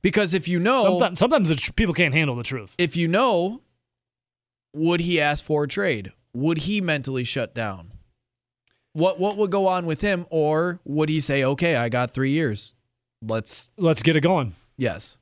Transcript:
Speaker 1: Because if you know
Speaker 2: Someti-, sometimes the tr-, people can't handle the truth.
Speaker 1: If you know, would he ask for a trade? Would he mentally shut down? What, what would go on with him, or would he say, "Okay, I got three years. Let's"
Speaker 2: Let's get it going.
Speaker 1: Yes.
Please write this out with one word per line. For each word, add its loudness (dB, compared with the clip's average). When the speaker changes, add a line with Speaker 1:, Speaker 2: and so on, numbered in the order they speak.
Speaker 1:
Because 2
if -2
you 0
know 4
Speaker 2:
Someti-, 0
sometimes 4
the 2
tr-, -6
people 2
can't 2
handle 2
the -8
truth. -8
Speaker 1:
If 0
you 0
know, 0
would 2
he 0
ask 0
for 0
a -6
trade? -4
Would 0
he -2
mentally -2
shut -4
down? -8
What, 0
what 0
would 0
go 2
on 0
with -4
him, -2
or 0
would 0
he 0
say, 0
"Okay, 2
I 0
got -2
three 0
years. -2
Let's" -6
Speaker 2:
Let's 2
get 4
it 4
going. 0
Speaker 1:
Yes. -6